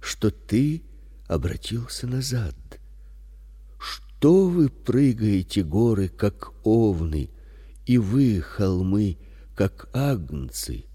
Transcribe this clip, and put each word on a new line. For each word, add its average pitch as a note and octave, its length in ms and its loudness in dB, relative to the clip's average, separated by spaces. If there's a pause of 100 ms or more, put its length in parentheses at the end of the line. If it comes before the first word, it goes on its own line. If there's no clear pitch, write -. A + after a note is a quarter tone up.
что - 300 -2
ты D3 520 -2 (440)
обратился F2+ 800 -6
назад. B2 480 -4 (1200)
Что - 720 2
вы F3 200 2
прыгаете, A2 960 0
горы, G2 440 0
как - 440 -4 (140)
овны, E2+ 640 2 (560)
и B2 100 4
вы, A2+ 460 2
холмы, F#2+ 760 0 (380)
как - 400 -4
агнцы? G#2 920 -6 (100)